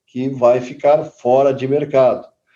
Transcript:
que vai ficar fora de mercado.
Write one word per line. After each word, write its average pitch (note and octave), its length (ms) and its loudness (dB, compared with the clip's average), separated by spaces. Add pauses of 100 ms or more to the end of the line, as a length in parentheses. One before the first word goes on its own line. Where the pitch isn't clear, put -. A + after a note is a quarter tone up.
que B2+ 240 -8
vai B2+ 320 2
ficar C#3+ 440 0
fora C3+ 500 0
de B2+ 140 -6
mercado. C3+ 580 0 (300)